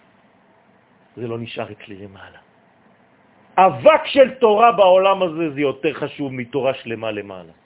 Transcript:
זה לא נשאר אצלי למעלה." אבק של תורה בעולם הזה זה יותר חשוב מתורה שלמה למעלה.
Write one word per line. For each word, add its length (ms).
זה 120
לא 120
נשאר 320
אצלי 240
למעלה." 440
אבק 480
של 300
תורה 360
בעולם 520
הזה 300
זה 80
יותר 320
חשוב 400
מתורה 400
שלמה 380
למעלה. 420